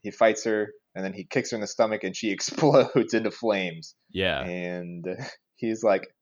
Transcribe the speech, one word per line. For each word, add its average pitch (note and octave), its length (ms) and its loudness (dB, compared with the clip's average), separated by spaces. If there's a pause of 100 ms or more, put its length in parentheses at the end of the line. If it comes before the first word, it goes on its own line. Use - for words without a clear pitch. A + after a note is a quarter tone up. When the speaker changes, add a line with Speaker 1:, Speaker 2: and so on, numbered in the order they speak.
Speaker 1:
He G2+ 100 -8
fights A2 320 4
her, G#2+ 240 0 (260)
and F#2+ 100 -8
then F#2+ 80 -6
he G2 120 -12
kicks - 260 -2
her A#2+ 60 -4
in G#2+ 40 -6
the G2+ 60 -6
stomach, G#2+ 380 0
and F#2+ 120 -4
she A2 140 -2
<laughs> F#2+ 60 -2
explodes B2+ 760 4
into A2+ 180 0
flames. F#2 640 -4 (160)
Speaker 2:
Yeah. F2+ 320 0
Speaker 1:
And F2 600 -8 (300)
<laughs> - 220 -20
he's A2 260 -4
like G2 240 2 (160)